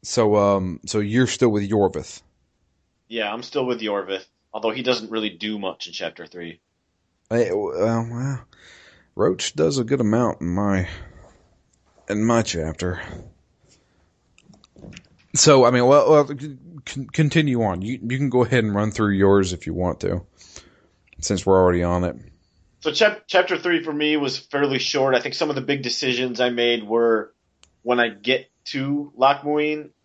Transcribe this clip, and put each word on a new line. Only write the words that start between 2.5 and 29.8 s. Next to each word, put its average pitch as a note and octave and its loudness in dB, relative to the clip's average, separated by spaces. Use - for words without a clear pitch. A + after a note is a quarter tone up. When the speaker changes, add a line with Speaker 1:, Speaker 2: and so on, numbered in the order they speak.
Speaker 2:
Yeah, A2 -4
I'm A#2+ -8
still C3 -2
with B2 -2
Iorveth, G2 -4
although A2+ -2
he B2 -6
doesn't A2+ -2
really G#2+ -4
do G#2 -8
much F#2+ -8
in E2+ -18
chapter E2+ -10
three. E2+ -16
Speaker 1:
Hey, A2+ 0
w-, F2+ -2
um, A#2 -2
well, B2+ -6
Roach D#3+ -2
does D3 0
a A#2+ 0
good C3 -2
amount A2+ 0
in E2+ -6
my, F#2+ -2
in G#2 -2
my A#2 2
chapter. D#2+ -4
So, C3+ 6
I A#2+ 6
mean, B2 4
well, C#3 6
well, D3 6
c-, C#3+ -12
con-, C3+ -10
continue D3 2
on. F#2 -2
You, A#2 -6
you B2 -4
can C3+ 0
go B2 4
ahead A#2+ 2
and G#2 -2
run G#2+ 0
through G#2 0
yours G2 4
if F2 -10
you E2+ -6
want F2+ -4
to, F#2 -4
since - -4
we're F#2+ 6
already F2+ 4
on F2 0
it. E2+ -6
Speaker 2:
So D3+ -4
chap-, G3+ 0
chapter F3+ 2
three E3+ 0
for D#3+ -8
me D3+ 0
was C#3+ -2
fairly C#3 -2
short. C3+ 0
I A#2+ 4
think C#3 -8
some D3+ -2
of D3 -4
the - -6
big C#3+ -4
decisions B2 -4
I B2 2
made A#2+ 0
were A2+ 0
when B2 0
I A#2+ 2
get B2 -4
to C#3+ -6
Loch C#3 2
Muin D3+ -4